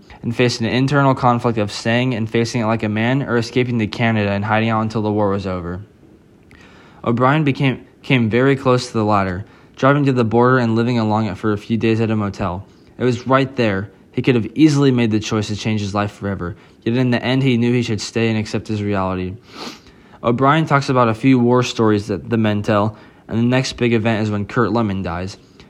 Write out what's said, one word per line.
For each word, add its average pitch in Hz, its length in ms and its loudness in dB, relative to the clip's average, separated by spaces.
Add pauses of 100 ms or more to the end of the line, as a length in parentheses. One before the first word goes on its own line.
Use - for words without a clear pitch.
(220)
and 123 120 -6
faced 123 280 0
an 113 60 0
internal 135 480 2
conflict 120 420 0
of 104 140 -2
staying 123 420 -2
and 110 160 -4
facing 117 320 -2
it 107 40 -2
like 110 180 0
a 107 60 -2
man 117 340 0
or 113 120 -2
escaping 120 440 -2
to 107 80 0
Canada 110 440 0
and 101 140 -2
hiding 110 240 0
out 110 120 0
until 110 200 -4
the 107 100 -2
war 104 180 0
was 98 180 -4
over. 90 340 -6 (1200)
O'Brien 127 400 2
became, 131 420 0 (180)
came 120 260 2
very 127 260 2
close 127 320 0
to - 60 -10
the 113 100 0
latter, 98 400 0 (340)
driving 143 280 2
to 135 80 2
the 123 100 2
border 120 340 4
and 117 180 2
living 117 220 0
along 107 280 0
it 95 120 -6
for 110 140 -2
a 101 60 -2
few 117 180 -4
days 110 240 2
at 110 100 0
a 110 60 0
motel. 98 500 -4 (320)
It 110 60 -4
was 120 240 -2
right 135 300 2
there. 101 340 -2 (220)
He - 80 -2
could 127 140 2
have 110 200 0
easily 143 340 6
made 120 220 2
the 110 80 2
choice 107 280 -2
to 107 100 -6
change 107 240 -2
his 101 120 -4
life 101 180 -2
forever, 87 440 -8 (280)
yet 117 120 0
in 127 160 2
the 120 100 0
end 131 220 0
he 127 140 2
knew 120 160 2
he 123 80 2
should 113 180 -4
stay 113 300 -2
and 110 80 0
accept 107 320 -4
his 107 120 -2
reality. 95 540 -2 (880)
O'Brien 143 420 2
talks 143 220 0
about 123 220 4
a 110 40 0
few 131 260 2
war 123 220 4
stories 107 460 0
that 95 220 -6
the 113 80 0
men 107 240 0
tell, 107 360 0 (300)
and 107 100 -4
the 117 60 2
next 127 300 0
big 120 180 0
event 110 320 2
is 107 80 0
when 101 140 -2
Kurt 110 260 0
Lemon 101 300 0
dies. 87 360 -8 (320)